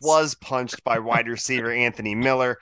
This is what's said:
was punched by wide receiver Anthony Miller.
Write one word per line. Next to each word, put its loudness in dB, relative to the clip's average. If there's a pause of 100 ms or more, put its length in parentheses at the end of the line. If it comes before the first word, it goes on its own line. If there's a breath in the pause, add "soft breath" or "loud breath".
was 4
punched -6
by 2
wide 0
receiver -4
Anthony -2
Miller. 2